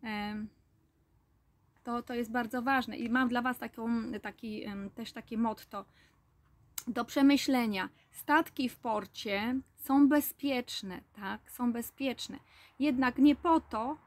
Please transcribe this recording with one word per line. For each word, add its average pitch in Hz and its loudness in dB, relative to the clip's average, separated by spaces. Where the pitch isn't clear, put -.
Em, 214 -6
to, 240 -4
to 247 -10
jest 240 -4
bardzo 240 -4
ważne 247 0
i 233 -6
mam 254 2
dla 240 0
was 254 -2
taką, 226 -4
taki, 214 -10
em, 139 -10
też - -12
takie 226 -8
motto 220 -2
do 233 -4
przemyślenia. 247 4
Statki 294 0
w - -10
porcie 214 -4
są 277 6
bezpieczne, 254 -2
tak? 208 -10
Są 240 -2
bezpieczne. 233 -6
Jednak 254 2
nie 277 8
po 320 4
to 247 -6